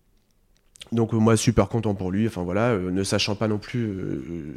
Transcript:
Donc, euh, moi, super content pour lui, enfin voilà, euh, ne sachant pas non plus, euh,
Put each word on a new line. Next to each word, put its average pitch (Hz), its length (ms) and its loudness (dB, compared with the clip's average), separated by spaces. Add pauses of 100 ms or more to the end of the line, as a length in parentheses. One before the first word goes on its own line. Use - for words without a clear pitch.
(920)
Donc, 113 220 0
euh, - 20 4
moi, 110 220 6
super 107 320 4
content 110 240 0
pour 92 180 -4
lui, 104 140 2
enfin 90 160 -4
voilà, 98 260 0
euh, 92 220 0
ne 95 120 0
sachant 101 320 0
pas 107 140 -2
non 107 80 0
plus, 117 300 -6
euh, 95 360 -6 (340)